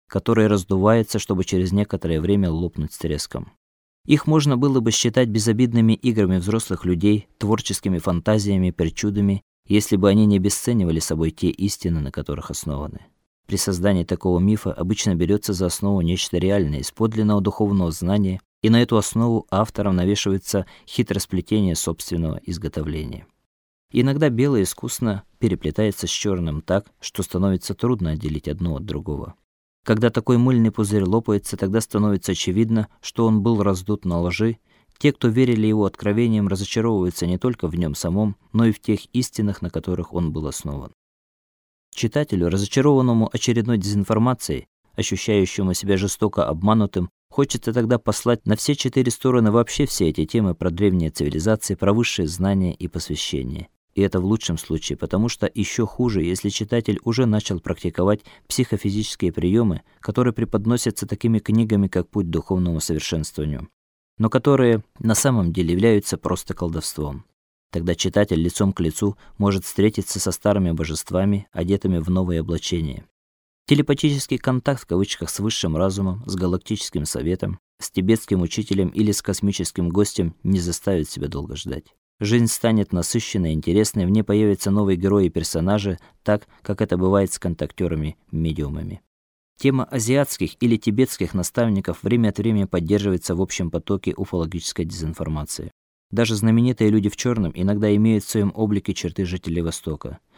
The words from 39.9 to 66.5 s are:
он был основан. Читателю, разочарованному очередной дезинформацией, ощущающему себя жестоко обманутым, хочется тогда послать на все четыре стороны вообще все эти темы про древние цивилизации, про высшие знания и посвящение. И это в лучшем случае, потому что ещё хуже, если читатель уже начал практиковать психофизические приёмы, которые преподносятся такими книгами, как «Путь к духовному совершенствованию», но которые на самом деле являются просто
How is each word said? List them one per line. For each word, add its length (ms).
он 200
был 160
основан. 420
Читателю, 540
разочарованному 840
очередной 460
дезинформацией, 880
ощущающему 760
себя 240
жестоко 520
обманутым, 600
хочется 420
тогда 280
послать 440
на 120
все 180
четыре 380
стороны 400
вообще 340
все 220
эти 180
темы 300
про 140
древние 400
цивилизации, 640
про 160
высшие 340
знания 480
и 140
посвящение. 800
И 80
это 180
в 60
лучшем 320
случае, 400
потому 320
что 240
ещё 320
хуже, 360
если 280
читатель 520
уже 220
начал 360
практиковать 600
психофизические 840
приёмы, 480
которые 340
преподносятся 720
такими 320
книгами, 500
как 220
«Путь 160
к 20
духовному 520
совершенствованию», 920
но 100
которые 560
на 160
самом 360
деле 220
являются 460
просто 340